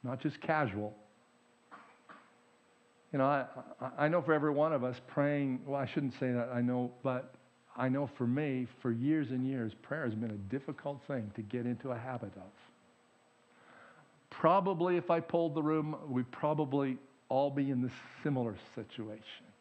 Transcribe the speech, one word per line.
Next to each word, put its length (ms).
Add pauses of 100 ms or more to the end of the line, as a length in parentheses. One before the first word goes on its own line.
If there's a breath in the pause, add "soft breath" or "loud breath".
not 160
just 200
casual, 540 (2250)
you 60
know, 60
I, 220 (340)
I, 240
I 40
know 140
for 100
every 200
one 200
of 120
us 240
praying, 580
well, 140
I 60
shouldn't 340
say 100
that, 220
I 80
know, 320 (100)
but 320 (420)
I 120
know 280
for 100
me, 420 (120)
for 120
years 380
and 160
years, 260 (100)
prayer 220
has 100
been 160
a 220
difficult 560
thing 260
to 80
get 240
into 240
a 80
habit 380
of. 140 (1800 loud breath)
Probably 680
if 140
I 80
polled 380
the 60
room, 340 (120)
we'd 220
probably 680 (320)
all 220
be 200
in 120
this 100 (300)
similar 320 (220)
situation. 680 (140)